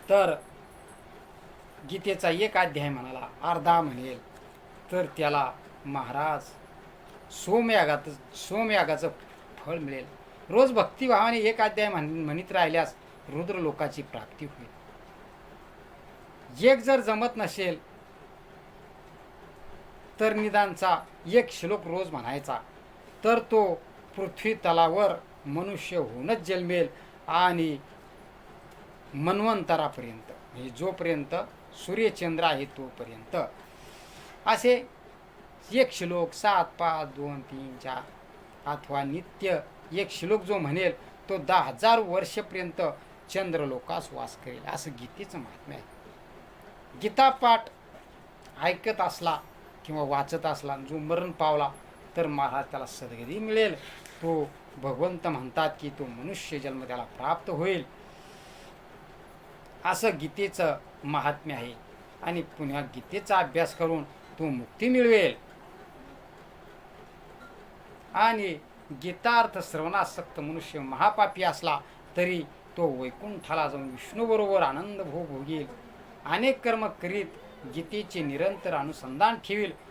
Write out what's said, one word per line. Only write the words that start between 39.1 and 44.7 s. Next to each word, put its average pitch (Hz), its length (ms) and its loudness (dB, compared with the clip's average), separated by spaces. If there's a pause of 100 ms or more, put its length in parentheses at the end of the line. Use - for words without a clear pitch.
एक 190 180 -2
श्लोक 208 300 0
जो 196 160 -2
म्हणेल 170 360 0 (360)
तो 196 80 -2
दहा 175 240 4
हजार 151 380 6
वर्षपर्यंत 185 840 -2 (480)
चंद्रलोकास 165 840 -2
वास 127 340 -10
करेल, 127 180 -12
असं 151 280 -6